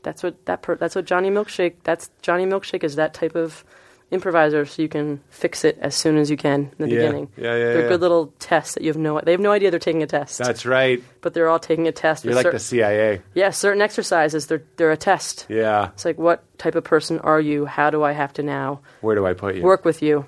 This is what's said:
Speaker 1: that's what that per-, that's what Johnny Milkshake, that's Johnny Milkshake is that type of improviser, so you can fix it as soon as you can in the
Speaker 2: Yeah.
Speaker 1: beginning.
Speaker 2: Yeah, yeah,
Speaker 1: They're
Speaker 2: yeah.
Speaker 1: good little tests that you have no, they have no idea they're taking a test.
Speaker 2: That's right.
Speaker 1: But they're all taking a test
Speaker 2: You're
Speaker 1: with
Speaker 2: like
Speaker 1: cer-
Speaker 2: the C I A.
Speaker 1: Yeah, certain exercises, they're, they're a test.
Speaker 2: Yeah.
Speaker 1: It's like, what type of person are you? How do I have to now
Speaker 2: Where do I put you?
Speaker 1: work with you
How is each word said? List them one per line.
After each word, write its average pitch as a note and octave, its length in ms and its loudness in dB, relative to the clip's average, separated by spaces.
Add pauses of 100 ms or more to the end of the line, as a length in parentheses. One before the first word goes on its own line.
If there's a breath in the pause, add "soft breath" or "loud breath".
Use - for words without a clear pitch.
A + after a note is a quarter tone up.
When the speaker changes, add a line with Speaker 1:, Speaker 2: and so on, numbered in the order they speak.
Speaker 1:
that's - 200 -10
what F3+ 240 -8
that F3+ 160 -4
per-, F3 140 -4
that's E3+ 200 -4
what F#3 80 -4
Johnny F#3 260 0
Milkshake, G3 540 -2
that's - 260 -4 (100)
Johnny F3+ 240 0
Milkshake F#3+ 400 -4
is C#3+ 120 -4
that D#3 180 -2
type D#3+ 220 -4
of E3 280 -6 (460 soft breath)
improviser, D#3+ 540 2
so D3 160 -10
you D#3 80 -2
can D3 400 -4
fix - 380 -6
it - 160 2
as C#3 120 -4
soon D#3 220 2
as D3 140 2
you D3 60 0
can C#3+ 420 0
in D3+ 100 -4
the - 0 -
Speaker 2:
Yeah. A#2 120 2
Speaker 1:
beginning. C#3+ 360 0
Speaker 2:
Yeah, - 80 -12
yeah, A#2 140 0 (160)
Speaker 1:
They're A#2+ 80 2
Speaker 2:
yeah. A#2+ 60 0
Speaker 1:
good E3 120 2
little E3+ 380 2
tests - 340 0
that - 100 -8
you D#3+ 60 0
have D3+ 80 -2
no, D#3 240 -2
they E3 120 2
have F3+ 80 2
no G#3 120 2
idea G3 180 4
they're E3+ 80 0
taking D#3+ 240 0
a D3 40 -2
test. C#3+ 320 -4
Speaker 2:
That's B2 260 -2
right. B2+ 380 2 (180)
Speaker 1:
But - 140 -4
they're E3 140 2
all E3 100 2
taking D#3+ 300 0
a D#3 40 -2
test D#3 320 -2
Speaker 2:
You're A#2+ 60 -2
Speaker 1:
with B2 80 2
Speaker 2:
like B2+ 80 2
Speaker 1:
cer- E3+ 60 4
Speaker 2:
the A#2 60 -4
C A#2+ 240 0
I G#2 100 4
A. G#2+ 300 2 (120)
Speaker 1:
Yeah, F#3+ 160 2
certain G3+ 320 0
exercises, D#3+ 640 0
they're, D#3+ 160 -4 (140)
they're D#3+ 160 4
a D#3 40 2
test. - 540 -2
Speaker 2:
Yeah. G#2+ 420 2
Speaker 1:
It's - 140 -10
like, D#3+ 100 -2
what E3+ 260 0 (140)
type E3 180 -4
of D#3+ 100 -2
person D#3+ 340 0
are D#3 220 2
you? D3 260 -2
How D3 240 0
do D3+ 120 0
I D3 100 2
have D3 220 -4
to D3 80 -6
now C#3 380 -6 (220 soft breath)
Speaker 2:
Where A2 120 2
do G2 120 2
I F#2 80 0
put G2 220 -6
you? F2+ 60 -6
Speaker 1:
work F#3 220 4
with D#3+ 180 0
you D3 260 0